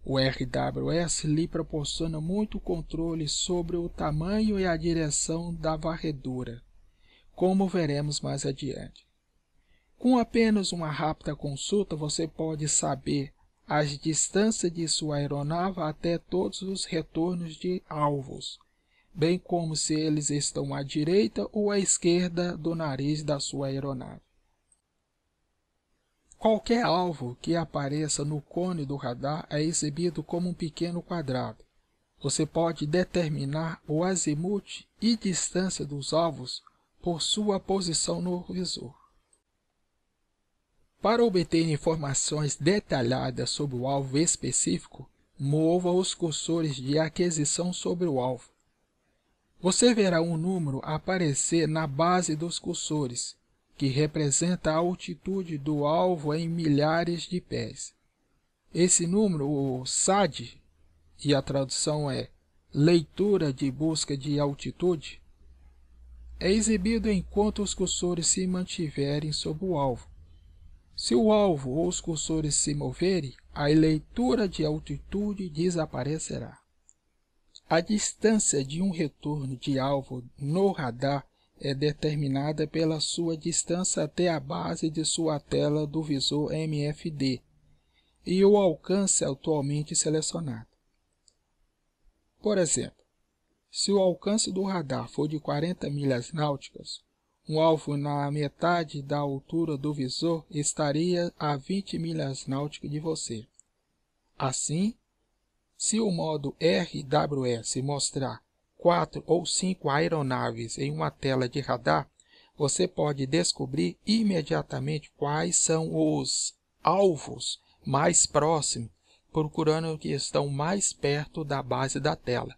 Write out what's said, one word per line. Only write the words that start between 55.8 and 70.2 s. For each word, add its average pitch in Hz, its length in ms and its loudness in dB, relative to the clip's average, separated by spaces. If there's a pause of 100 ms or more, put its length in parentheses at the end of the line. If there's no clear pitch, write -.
alvo 160 480 2
em 165 160 -2
milhares 165 720 2
de - 180 -4
pés. - 540 -8 (800)
Esse 175 340 4
número, 175 420 2
o 135 360 0
sad, 180 760 2 (640)
e 143 100 4
a 135 80 4
tradução 143 680 -2
é 120 180 -6 (440)
leitura 170 800 4
de 135 180 -2
busca 151 460 -2
de 143 200 -2
altitude, 147 840 -2 (1160)
é 175 140 2
exibido 214 580 2
enquanto 208 540 2
os 190 100 -4
cursores 175 540 0
se 185 180 2
mantiverem 156 840 -2
sob 156 320 -4
o 185 140 0
alvo. 135 320 -2 (840)